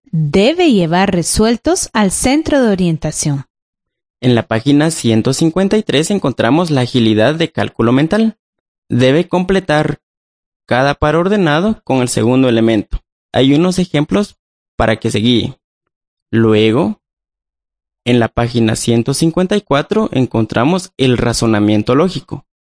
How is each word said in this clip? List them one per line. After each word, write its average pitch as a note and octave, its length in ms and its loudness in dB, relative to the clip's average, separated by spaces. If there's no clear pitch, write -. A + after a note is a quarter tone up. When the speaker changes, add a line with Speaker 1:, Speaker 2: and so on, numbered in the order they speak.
Speaker 1:
debe G#3+ 640 2
llevar F#3 400 2
resueltos A3 800 -2
al G#3 180 0
centro D4 480 0
de A#3 120 2
orientación. D#3+ 760 -2
Speaker 2:
En B2 140 0
la A2+ 140 0
página C#3+ 420 0
ciento A2+ 420 0
cincuenta F#3 460 0
y G#3+ 60 -2
tres D3+ 260 -2
encontramos D#3 600 -2
la C3+ 100 0
agilidad A#2 540 2
de E3 160 -4
cálculo A2+ 400 -2
mental. G#3 480 0
Debe C3 400 2
completar F3+ 720 -2
cada C3+ 300 0
par D3+ 200 0
ordenado F#3 680 0
con C3 180 0
el B2 80 -2
segundo B2+ 400 2
elemento. A2+ 540 0
Hay C3+ 220 2
unos F3 240 0
ejemplos F3+ 600 -4
para A2+ 220 0
que A2+ 140 -4
se G#2+ 80 -2
guíe. A#2 420 0
Luego, A2+ 680 2
en B2 140 2
la A2+ 100 0
página A#2 480 -2
ciento A#2 360 -2
cincuenta F3 440 -2
y G3+ 40 -2
cuatro D3+ 520 -2
encontramos B2+ 840 -2
el B2+ 220 0
razonamiento A2 760 0
lógico. D3 520 -4